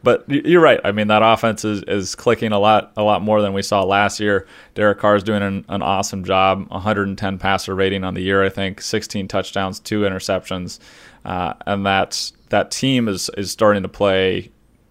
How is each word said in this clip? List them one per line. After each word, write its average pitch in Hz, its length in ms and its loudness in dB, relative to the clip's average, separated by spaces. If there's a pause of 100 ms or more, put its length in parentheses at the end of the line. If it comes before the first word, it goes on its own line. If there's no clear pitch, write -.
But - 240 2
y-, 143 160 0
you're 170 180 6
right. 143 220 6
I 101 80 0
mean, 104 160 0
that 107 160 6
offense 110 400 2
is, 107 200 -4
is 98 320 -4
clicking 113 360 0
a 101 80 0
lot, 107 380 4
a 107 60 0
lot 104 180 2
more 107 200 2
than 98 120 0
we 98 80 -4
saw 98 220 0
last 98 360 2
year. 104 280 0 (260)
Derek 104 240 2
Carr's 104 260 4
doing 104 200 -2
an, 98 260 -4
an 98 140 -4
awesome 98 420 -2
job, 95 460 2
a 95 80 -8
hundred 101 280 -2
and 98 100 -6
ten 98 200 -6
passer 95 380 -2
rating 95 280 0
on 92 120 -6
the 92 60 -6
year, 98 220 2
I 95 60 2
think, 95 320 -8
sixteen 101 460 -6
touchdowns, 95 520 -4
two 107 220 -4
interceptions. 95 800 -4 (440)
Uh, 90 300 -4 (140)
and 98 180 -2
that's, - 480 0 (160)
that - 220 0
team 127 360 0
is, 95 300 -4
is 98 140 -6
starting 104 320 2
to 92 60 -6
play 95 600 0 (420)